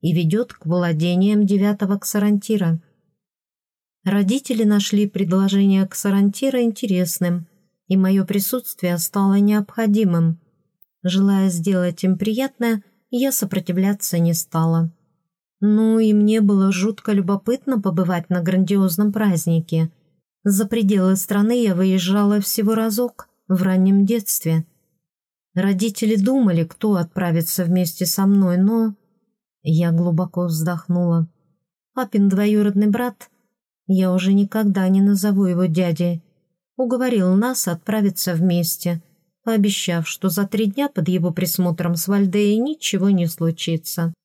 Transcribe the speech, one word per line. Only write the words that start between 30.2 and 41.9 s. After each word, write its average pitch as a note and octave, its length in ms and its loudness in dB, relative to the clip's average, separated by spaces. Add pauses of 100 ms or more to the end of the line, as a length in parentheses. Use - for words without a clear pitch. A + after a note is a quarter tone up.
вздохнула. E3+ 840 -2 (680)
Папин G3+ 340 0
двоюродный G#3 600 2
брат, A#3 420 -4 (560)
я F#3 260 2
уже F#3 200 0
никогда G3+ 560 0
не F#3+ 120 4
назову G3+ 440 2
его F3+ 220 0
дядей, F3 560 -2 (540)
уговорил A#3+ 600 0
нас B3 320 0
отправиться F#3+ 640 -2
вместе, E3+ 680 -2 (420)
пообещав, G3+ 640 -2
что - 220 -4
за G3 160 -2
три A3 200 -2
дня C#4 220 -2
под F3 200 -4
его F3+ 240 0
присмотром F3 600 -2